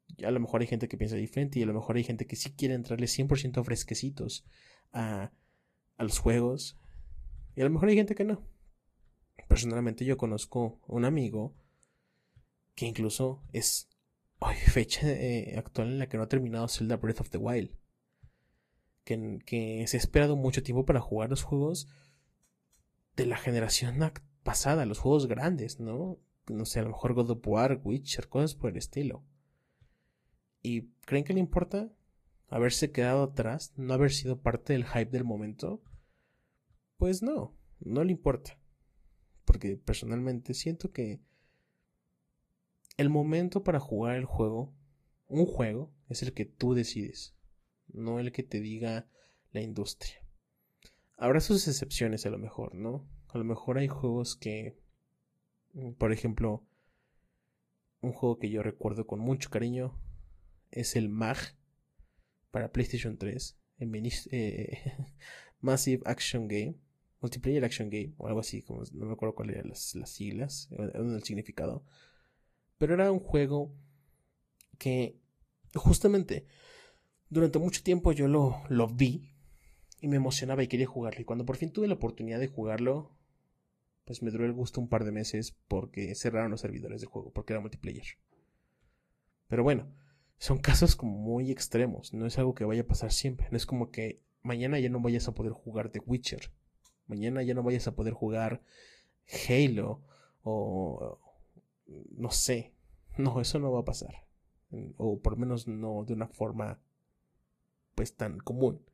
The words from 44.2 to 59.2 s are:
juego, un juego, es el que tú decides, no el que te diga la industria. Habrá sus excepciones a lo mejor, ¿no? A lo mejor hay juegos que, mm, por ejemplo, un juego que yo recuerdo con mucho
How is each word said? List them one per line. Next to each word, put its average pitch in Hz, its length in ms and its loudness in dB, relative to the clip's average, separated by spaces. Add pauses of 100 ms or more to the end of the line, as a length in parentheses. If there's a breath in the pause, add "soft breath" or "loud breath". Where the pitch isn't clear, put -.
juego, 113 480 -2 (540)
un 156 180 4
juego, 123 460 0 (180)
es 123 140 -6
el 127 100 -4
que 107 120 -4
tú 123 280 0
decides, - 640 -2 (520)
no 117 320 -4
el 123 120 -2
que 127 120 -4
te 107 160 -6
diga 113 480 -4 (440 soft breath)
la 110 100 -4
industria. - 600 -6 (920 soft breath)
Habrá 131 220 6
sus 196 280 4
excepciones 117 580 0
a 101 40 0
lo 98 80 -2
mejor, - 380 -8
¿no? 117 320 -6 (220)
A - 80 -8
lo 113 60 -2
mejor 117 340 -2
hay 139 100 2
juegos 123 480 -2
que, 110 420 -8 (960)
mm, 131 200 -8
por 113 180 2
ejemplo, 110 540 0 (1400)
un 123 100 -2
juego 120 280 0
que 107 100 -2
yo 107 120 -2
recuerdo 107 460 -4
con 104 120 -6
mucho 135 300 -2